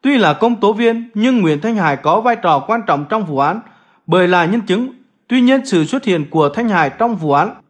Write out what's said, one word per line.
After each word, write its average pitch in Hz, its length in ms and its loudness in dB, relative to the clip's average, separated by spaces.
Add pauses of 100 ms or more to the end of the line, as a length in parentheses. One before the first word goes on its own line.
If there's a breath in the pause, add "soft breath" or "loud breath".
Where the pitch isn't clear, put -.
Tuy 277 160 0
là 202 140 4
công 233 240 0
tố 202 160 2
viên, 233 420 -2
nhưng 233 260 0
Nguyễn 151 200 0
Thanh 220 160 -2
Hải 156 200 0
có 170 240 0
vai 233 160 0
trò 165 220 0
quan 220 280 -2
trọng 147 220 -2
trong 214 160 -2
vụ 147 140 -6
án, 160 220 0 (460 soft breath)
bởi 180 220 2
là 180 160 2
nhân 208 160 0
chứng. 214 280 -2 (400)
Tuy 254 120 2
nhiên, 262 260 2
sự 165 180 2
xuất 254 200 -4
hiện 165 260 -2
của 156 180 2
Thanh 226 200 -4
Hải 165 220 0
trong 226 260 -2
vụ 156 160 -2
án 151 180 2 (200)